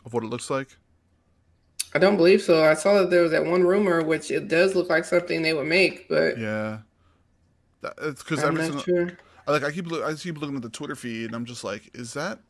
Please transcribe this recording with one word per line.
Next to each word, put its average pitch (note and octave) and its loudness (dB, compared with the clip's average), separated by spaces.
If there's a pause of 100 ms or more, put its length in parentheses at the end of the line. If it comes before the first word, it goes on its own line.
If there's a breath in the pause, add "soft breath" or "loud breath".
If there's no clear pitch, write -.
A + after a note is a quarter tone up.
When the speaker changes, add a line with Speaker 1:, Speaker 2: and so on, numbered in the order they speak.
Speaker 1:
of A2+ -20
what A#2 -2
it - -6
looks A#2+ -8
like? C3+ -6 (1160)
Speaker 2:
I D3 2
don't G3 6
believe F#3+ 6
so. D#3+ 4
I D#3 6
saw G3 4
that F3+ 2
there F3 6
was E3 2
that D#3 2
one F3+ 2
rumor, F3+ 4
which D#3 -2
it C#3+ -4
does F#3 4
look F3 0
like E3 2
something F3 0
they D#3+ 0
would C#3+ -2
make, F3+ 0
but D#3+ 0
Speaker 1:
Yeah. G#2+ -6 (1000)
That, - -10
it's D3 -8
'cause D3+ -4
Speaker 2:
I'm - -
Speaker 1:
every D#3 0
Speaker 2:
not D#3+ -2
Speaker 1:
single C#3+ -6
Speaker 2:
sure. F3+ 0 (360 soft breath)
Speaker 1:
I, C#3 0
like, D3 0
I D3 -4
keep E3+ -8
loo-, D#3+ -6
I D#3 -4
keep D#3 -10
looking C#3+ -8
at B2+ -8
the A#2 -10
Twitter C#3+ -10
feed, A2+ -8
and A2+ -10
I'm A#2+ -8
just A#2+ -12
like, G#2 -10
"Is A#2+ -14
that E3+ -8